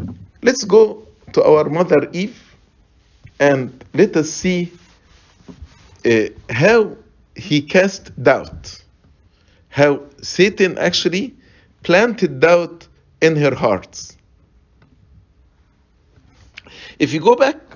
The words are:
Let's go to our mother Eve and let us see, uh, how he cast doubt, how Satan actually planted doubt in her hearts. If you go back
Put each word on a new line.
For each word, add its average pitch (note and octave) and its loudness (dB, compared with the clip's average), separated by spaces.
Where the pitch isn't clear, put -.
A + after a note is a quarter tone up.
Let's C4 0
go G#3 2
to - 0
our D3+ 4
mother D#3+ 0
Eve G3 -10
and C#3 -2
let F3 0
us D#3 -2
see, F3 -4
uh, A2+ 2
how G3 2
he D3 -2
cast F#3 -2
doubt, - -2
how C#3+ 2
Satan F#3+ 0
actually F3+ -4
planted F3+ 0
doubt E3+ 2
in D#3+ 2
her C#3+ 0
hearts. - -6
If C#3 -2
you D#3+ -4
go G#3 4
back C4+ 0